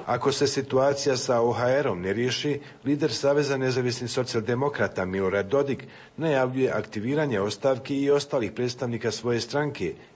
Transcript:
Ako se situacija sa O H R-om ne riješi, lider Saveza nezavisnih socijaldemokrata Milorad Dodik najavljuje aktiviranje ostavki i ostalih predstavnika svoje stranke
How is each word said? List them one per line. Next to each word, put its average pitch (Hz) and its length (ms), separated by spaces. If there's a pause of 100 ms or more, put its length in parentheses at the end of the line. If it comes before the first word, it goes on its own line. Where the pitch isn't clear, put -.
Ako 123 260
se - 140
situacija 131 720
sa 120 240
O 120 120
H 117 160
R-om 127 320
ne 95 120
riješi, 123 480 (240)
lider 143 280
Saveza 139 440
nezavisnih 127 540
socijaldemokrata 120 920
Milorad 95 420
Dodik 139 380 (320)
najavljuje 131 540
aktiviranje 113 720
ostavki 131 600
i 143 80
ostalih 143 420
predstavnika 120 580
svoje 120 300
stranke 135 540 (220)